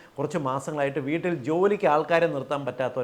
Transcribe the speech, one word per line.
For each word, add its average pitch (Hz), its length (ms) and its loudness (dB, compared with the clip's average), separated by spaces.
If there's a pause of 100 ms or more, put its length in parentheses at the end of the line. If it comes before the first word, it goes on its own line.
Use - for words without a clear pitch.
(160)
കുറച്ച് 139 240 -2 (100)
മാസങ്ങളായിട്ട് 139 600 -2
വീട്ടിൽ 170 240 0 (160)
ജോലിക്ക് 190 440 4
ആൾക്കാരെ 165 420 4
നിർത്താൻ 139 300 -4
പറ്റാത്ത 127 380 -4